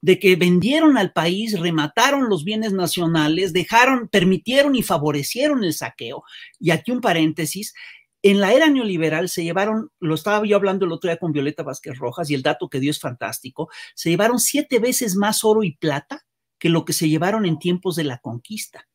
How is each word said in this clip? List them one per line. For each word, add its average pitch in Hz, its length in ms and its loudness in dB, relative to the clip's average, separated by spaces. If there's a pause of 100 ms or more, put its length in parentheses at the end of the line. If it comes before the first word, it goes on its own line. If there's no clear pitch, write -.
de 180 180 4
que 185 180 4
vendieron 214 600 4
al 196 160 0
país, 190 480 -2
remataron 214 720 0
los 160 140 -2
bienes 220 280 -4
nacionales, 165 800 0
dejaron, 233 560 2
permitieron 220 680 2
y 226 80 0
favorecieron 185 800 -2
el 156 100 -2
saqueo. 120 500 -10 (340)
Y 160 120 0
aquí 160 220 0
un 247 100 -4
paréntesis, 165 720 -2 (480)
en 202 180 6
la 202 140 4
era 311 160 6
neoliberal 180 580 0
se 175 160 -4
llevaron, 208 460 -2 (100)
lo 160 140 0
estaba 208 320 0
yo 202 100 4
hablando 196 300 0
el 165 60 -2
otro 165 180 -4
día 165 80 -2
con 170 140 -4
Violeta 147 300 -2
Vázquez 135 360 -10
Rojas, 143 320 -6
y 147 40 0
el 131 80 -2
dato 151 280 -2
que 131 100 -4
dio 139 100 0
es 151 80 -4
fantástico, 131 720 -10 (260)
se - 140 -6
llevaron 214 320 2
siete 277 380 0
veces 233 360 -2
más 202 300 -2
oro 220 180 4
y 170 140 -4
plata 147 480 -6 (340)
que 175 120 0
lo 165 160 2
que - 80 -4
se 160 160 0
llevaron 190 340 0
en 160 140 -2
tiempos 175 360 -4
de 160 100 -4
la 127 140 -6
conquista. - 760 -14